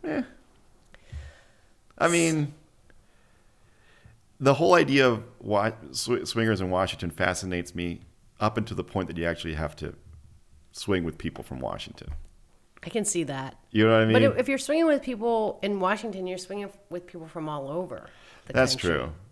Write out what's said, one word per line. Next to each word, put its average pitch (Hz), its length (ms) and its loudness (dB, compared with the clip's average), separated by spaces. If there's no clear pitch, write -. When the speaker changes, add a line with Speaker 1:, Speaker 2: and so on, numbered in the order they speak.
Speaker 1:
Eh. 311 180 -4
I 160 100 2
mean, 165 460 2
the 135 160 6
whole 170 180 6
idea 139 340 6
of 117 160 2
wa-, 104 320 0
sw-, 113 340 -2
swingers 113 360 0
in 92 80 -2
Washington 92 400 -2
fascinates 90 640 -4
me 87 280 -6
up 107 180 0
until 107 180 -4
the 92 80 -4
point 92 240 -4
that 82 100 -8
you 82 80 -2
actually 82 280 -4
have 76 240 -6
to - 180 -10
swing 95 320 -2
with 80 140 -6
people - 260 -8
from 65 160 -12
Washington. - 500 -10
Speaker 2:
I 170 60 -12
can 208 160 -4
see 170 180 -2
that. 135 340 -8
Speaker 1:
You 110 160 6
know 113 60 6
what 110 160 8
I - 20 4
Speaker 2:
But 113 100 8
Speaker 1:
mean? 110 120 6
Speaker 2:
if, - 60 -2
if 254 100 0
you're 269 80 2
swinging 311 300 2
with 285 140 4
people 226 600 -2
in 202 160 -2
Washington, 190 480 -2
you're 185 100 -6
swinging 196 320 -10
with 175 180 -10
people 160 200 -16
from 156 220 -10
all 143 200 -6
over 156 380 -8
the - 60 -12
Speaker 1:
That's 131 200 4
Speaker 2:
country, - 180 0
Speaker 1:
true. 76 200 0